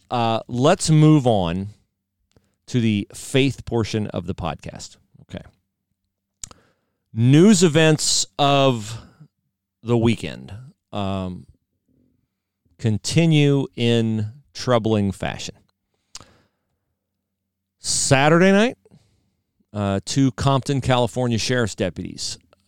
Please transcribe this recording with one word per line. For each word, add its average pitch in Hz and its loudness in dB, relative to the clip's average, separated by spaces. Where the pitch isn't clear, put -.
uh, 117 -2
let's 139 0
move 151 6
on 95 0
to 127 -2
the 107 0
faith - -2
portion 110 -2
of 90 -10
the 90 -8
podcast. - -12
Okay. - -16
News 156 4
events 156 2
of 131 0
the 117 0
weekend, 90 -4
um, 95 -8
continue 143 0
in 113 -2
troubling 110 0
fashion. - -10
Saturday 165 2
night, 220 2
uh, 98 -2
two 135 0
Compton, 135 -2
California 123 -2
sheriff's 120 -2
deputies, - -8